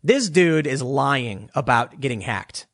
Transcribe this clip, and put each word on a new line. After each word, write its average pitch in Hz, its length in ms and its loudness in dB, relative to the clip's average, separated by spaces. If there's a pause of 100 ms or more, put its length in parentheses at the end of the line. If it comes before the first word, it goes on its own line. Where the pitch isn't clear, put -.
This 226 280 2
dude 160 360 4
is 135 160 -4
lying 127 720 -2
about 123 460 0
getting 123 220 -4
hacked. - 520 -8